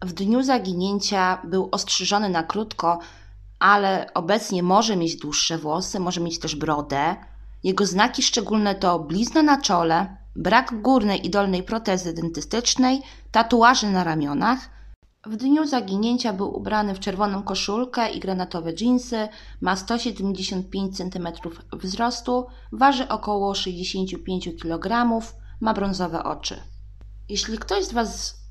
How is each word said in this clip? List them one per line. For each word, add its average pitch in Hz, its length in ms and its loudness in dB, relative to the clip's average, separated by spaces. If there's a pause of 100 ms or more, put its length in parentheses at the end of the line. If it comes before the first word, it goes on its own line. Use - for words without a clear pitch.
W 185 100 -6
dniu 202 300 2
zaginięcia 190 1040 0
był 185 280 0
ostrzyżony 196 560 0
na 170 140 2
krótko, 170 560 -2 (600)
ale 196 560 4
obecnie 185 480 0
może 202 340 4
mieć 165 200 0
dłuższe 151 420 -2
włosy, 160 420 -2
może 180 200 -2
mieć 170 180 -4
też 156 180 -6
brodę. 147 600 0 (460)
Jego 190 240 2
znaki 214 360 2
szczególne 208 520 2
to 180 240 2
blizna 208 440 0
na 294 180 6
czole, 170 560 2 (200)
brak 220 460 2
górnej 208 440 4
i 185 40 -2
dolnej 196 320 2
protezy 185 500 -2
dentystycznej, 226 920 0 (280)
tatuaże 233 600 6
na 185 140 2
ramionach. 160 640 0 (560)
W 214 100 -8
dniu 285 300 4
zaginięcia 226 640 0
był 190 240 -4
ubrany 208 380 -2
w 190 60 -10
czerwoną 196 420 -2
koszulkę 214 680 -2
i - 80 -6
granatowe 180 540 -4
dżinsy, 233 540 0 (320)
ma 185 160 0
sto 233 220 -2
siedemdziesiąt 190 720 -4
pięć 196 260 -4
centymetrów 175 640 -8 (120)
wzrostu, 240 720 -2 (260)
waży 254 360 4
około 202 460 -2
sześćdziesięciu 185 640 -4
pięciu 185 340 -6
kilogramów, 220 800 -2 (260)
ma 220 140 2
brązowe 185 500 -2
oczy. - 360 -6 (680)
Jeśli 220 300 -4
ktoś 381 260 -2
z - 80 -8
Was - 480 -4 (100)